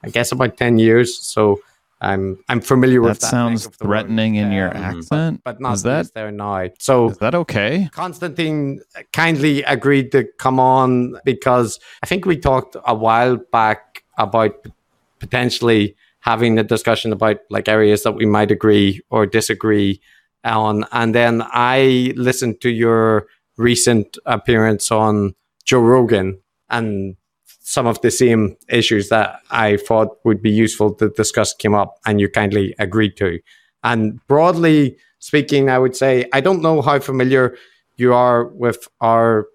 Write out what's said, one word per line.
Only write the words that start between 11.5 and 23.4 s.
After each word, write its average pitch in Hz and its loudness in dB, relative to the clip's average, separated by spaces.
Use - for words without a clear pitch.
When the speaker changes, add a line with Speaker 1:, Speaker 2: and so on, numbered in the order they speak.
Speaker 1:
I - -10
think - -4
we 180 0
talked 131 -2
a 120 0
while 113 2
back 110 -2
about 110 0
p-, - -20
potentially 117 0
having 113 0
a 113 2
discussion 113 -2
about, 107 -2
like, 101 -4
areas 107 2
that 110 -2
we 107 -2
might 107 2
agree 104 2
or 113 2
disagree 104 -2
on. 110 -2
And 113 0
then 117 2
I 127 2
listened 123 -2
to 123 0
your 113 0